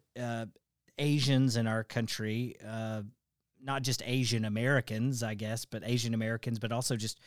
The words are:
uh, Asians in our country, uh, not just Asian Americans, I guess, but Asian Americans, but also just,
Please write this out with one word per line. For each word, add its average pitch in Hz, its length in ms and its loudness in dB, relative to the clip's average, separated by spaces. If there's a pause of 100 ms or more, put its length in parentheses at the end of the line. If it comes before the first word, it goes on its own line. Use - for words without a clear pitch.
(200)
uh, 117 280 -4 (520)
Asians 135 580 4
in 113 100 2
our 110 160 2
country, 113 720 -2 (100)
uh, 110 380 -6 (580)
not 135 220 -2
just 127 220 0
Asian 120 400 2
Americans, 120 800 0
I 110 120 -2
guess, 110 300 -4
but 110 200 -8
Asian 117 280 2
Americans, 113 460 -2
but 110 120 -2
also 123 240 0
just, 110 320 -4